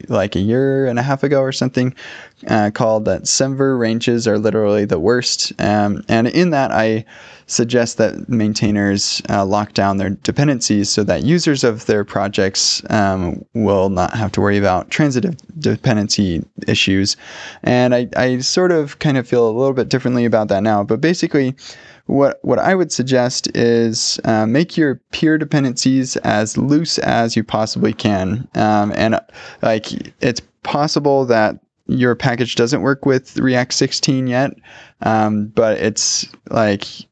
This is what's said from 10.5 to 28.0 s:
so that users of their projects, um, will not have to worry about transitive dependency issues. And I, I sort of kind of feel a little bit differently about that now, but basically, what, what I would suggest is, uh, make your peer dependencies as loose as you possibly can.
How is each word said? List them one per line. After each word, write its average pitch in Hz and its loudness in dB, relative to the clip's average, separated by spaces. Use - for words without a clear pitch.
so 104 0
that 85 0
users 151 0
of 113 0
their 107 2
projects, 98 -2
um, 95 0
will 98 2
not 90 -2
have 110 -4
to 101 -2
worry 101 2
about 92 0
transitive 143 0
dependency 104 0
issues. 98 0
And 123 2
I, 120 0
I 127 2
sort 180 0
of 147 -2
kind 139 2
of 123 -2
feel 117 2
a 110 0
little 135 2
bit 127 -2
differently 127 0
about 107 2
that 98 0
now, 104 2
but 113 0
basically, 151 0
what, 139 2
what - 0
I 185 2
would 180 0
suggest 127 0
is, 117 0
uh, 110 2
make 139 0
your 147 2
peer 156 2
dependencies 135 0
as 110 -2
loose 147 0
as 117 0
you 107 0
possibly 107 -2
can. 104 -2